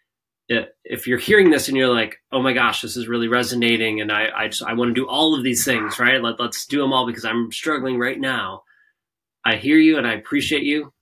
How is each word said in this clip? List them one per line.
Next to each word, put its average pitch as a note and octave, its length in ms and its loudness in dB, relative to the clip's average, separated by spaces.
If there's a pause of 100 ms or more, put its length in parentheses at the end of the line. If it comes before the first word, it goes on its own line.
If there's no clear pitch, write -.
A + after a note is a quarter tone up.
(500)
uh, A#2 120 0 (220)
if - 220 -8
you're B2 120 0
hearing G3 320 6
this C#3 180 2
and C3+ 80 0
you're C3 120 4
like, A2+ 280 0 (160)
"Oh C3 100 0
my C3 100 2
gosh, A#2+ 300 0
this G#2+ 160 -10
is A2+ 100 -6
really A#2 200 -2
resonating. A#2 720 0
And G#2+ 120 -4
I, G#2+ 240 0
I G#2+ 120 -2
just, - 140 -8
I A#2 120 -6
wanna A#2+ 180 0
do C3 160 -2
all D#3 260 0
of C3 80 -2
these B2 220 -2
things, A2 340 -2
right? B2+ 240 2
Let, A#2 160 -4
let's - 280 -6
do C#3+ 180 -2
'em C3+ 80 0
all B2+ 140 2
because A2+ 180 -6
I'm A2+ 280 -2
struggling C3 460 -4
right B2 220 -4
now." B2 420 -6 (840)
I A2+ 100 4
hear C#3+ 220 4
you D#3 200 6
and B2 80 0
I A2+ 80 -2
appreciate C#3+ 480 -2
you. C#3+ 400 -4